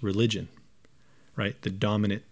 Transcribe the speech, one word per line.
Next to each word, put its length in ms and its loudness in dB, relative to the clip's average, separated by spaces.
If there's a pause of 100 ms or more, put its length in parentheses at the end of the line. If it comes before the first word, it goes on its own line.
religion, 460 2 (840)
right? 280 -2
The 80 -4
dominant 600 0